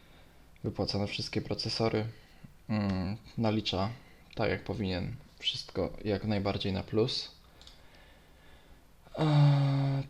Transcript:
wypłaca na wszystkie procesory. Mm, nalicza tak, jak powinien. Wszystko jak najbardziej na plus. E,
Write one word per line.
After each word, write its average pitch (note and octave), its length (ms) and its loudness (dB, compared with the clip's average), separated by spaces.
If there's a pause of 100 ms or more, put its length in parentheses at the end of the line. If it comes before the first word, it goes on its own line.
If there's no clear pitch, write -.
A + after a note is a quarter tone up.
(640)
wypłaca G#2 340 -2
na G2+ 100 0
wszystkie - 340 -4
procesory. A2 640 -2 (640)
Mm, G2 480 0 (200)
nalicza G#2+ 520 0 (460)
tak, A2 140 0
jak F#2+ 140 -2
powinien. G2+ 520 -4 (240)
Wszystko - 540 -4 (120)
jak G2+ 180 0
najbardziej G2+ 500 0
na F#2 100 -2
plus. - 480 0 (1900)
E, C#3 920 6